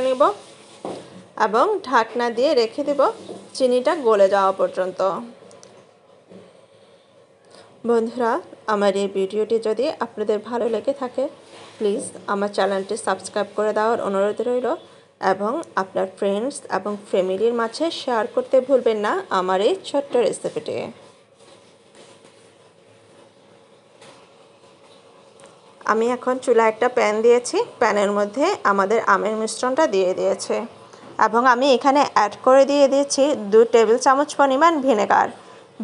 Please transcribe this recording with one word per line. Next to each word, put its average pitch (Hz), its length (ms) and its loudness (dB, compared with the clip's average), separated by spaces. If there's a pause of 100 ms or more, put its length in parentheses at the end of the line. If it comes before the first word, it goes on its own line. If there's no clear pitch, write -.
নিব 262 140 -2 (1300)
এবং 226 180 2 (220)
ঢাকনা 240 400 -2 (100)
দিয়ে 277 140 2 (100)
রেখে 226 280 -4
দেব 277 120 0 (560)
চিনিটা 254 360 0 (140)
গলে 202 260 4
যাওয়া 196 260 2
পর্যন্ত। 185 400 -4 (3000)
বন্ধুরা, 233 420 0 (420)
আমার 202 280 2
এই 202 60 -2 (100)
ভিডিওটি 208 400 -2 (100)
যদি 220 180 -2 (200)
আপনাদের 214 320 -4 (120)
ভালো 233 160 -4 (100)
লেগে 226 260 -4
থাকে, 254 220 -6 (540)
please 208 260 -2 (300)
আমার 202 240 -2
চ্যানেলটি 196 380 -2 (100)
subscribe 202 520 -4
করে 214 200 -2
দেওয়ার 220 300 0
অনুরোধ 202 320 -2 (100)
রইল 247 200 -2 (640)
এবং 208 200 -4 (280)
আপনার 190 260 -4 (100)
friends 214 380 -4 (220)
এবং 202 140 -6 (180)
ফ্যামিলির 190 520 0
মাঝে 226 240 -4 (160)
share 233 240 -2 (100)
করতে 254 200 -2 (120)
ভুলবেন 240 380 2
না 226 80 -2 (260)
আমার 185 280 0
এই 349 60 2 (160)
ছোট্ট 277 240 -4 (140)
রেসিপিটি। - 480 -6 (4000)
আমি 220 140 0 (120)
এখন 254 180 -4 (100)
চুলায় 226 280 2
একটা 240 140 -2 (100)
pan 214 180 0 (100)
দিয়েছি, 240 320 2 (220)
প্যানের 208 380 0
মধ্যে 208 280 -2 (260)
আমাদের 196 280 0 (160)
আমের 196 260 -2
মিশ্রণটা 254 440 -2 (100)
দিয়ে 185 240 2
দিয়েছি 190 360 -2 (680)
এবং 220 160 2 (120)
আমি 254 140 2 (100)
এখানে 277 240 4 (140)
অ্যাড 208 180 2 (120)
করে 269 260 8
দিয়ে 285 220 6
দিয়েছি 277 300 2 (280)
দু 220 100 8 (120)
table 226 320 6
চামচ 285 240 4 (120)
পরিমাণ 285 320 4 (120)
vinegar। 202 420 2 (560)